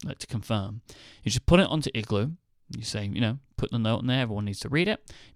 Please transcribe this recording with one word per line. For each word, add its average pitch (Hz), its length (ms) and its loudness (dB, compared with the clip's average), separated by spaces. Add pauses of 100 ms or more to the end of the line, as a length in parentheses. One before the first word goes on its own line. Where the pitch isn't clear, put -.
like, - 140 -10
to - 80 -10
confirm. 104 560 -4 (400)
You 107 80 -2
just 120 160 -2
put 175 140 10
it 185 80 4
onto - 260 -2
Igloo, 110 380 0 (420)
you 117 80 -8
say, 110 240 -4
you 104 140 -2
know, 117 180 0 (180)
put - 140 -2
the 120 80 0
note 110 220 2
in 123 80 -2
there, 131 140 2
everyone 104 220 -2
needs 98 160 -4
to - 80 -8
read 165 200 2
it. 214 120 -2 (360)